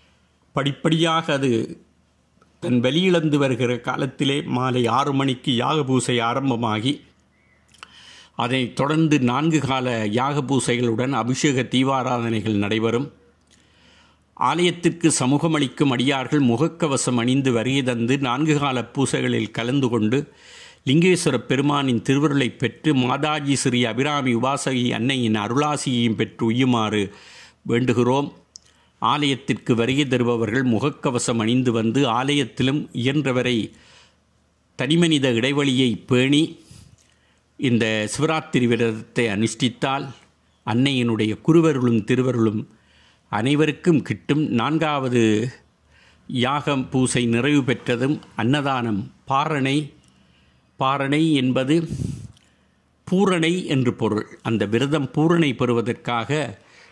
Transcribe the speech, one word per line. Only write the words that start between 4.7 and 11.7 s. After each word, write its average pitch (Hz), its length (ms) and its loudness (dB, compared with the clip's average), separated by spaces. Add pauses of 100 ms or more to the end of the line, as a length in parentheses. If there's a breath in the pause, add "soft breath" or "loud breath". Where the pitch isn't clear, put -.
ஆறு 135 260 0
மணிக்கு 135 420 -2
யாக 139 280 0
பூசை 127 360 0
ஆரம்பமாகி, 120 840 -2 (1300 loud breath)
அதைத் 123 400 -2
தொடர்ந்து 151 440 2
நான்கு 143 400 0
கால 127 460 -2
யாக 131 360 -2
பூசைகளுடன் 123 720 0
அபிஷேக 127 520 0
தீபாராதனைகள் 120 920 0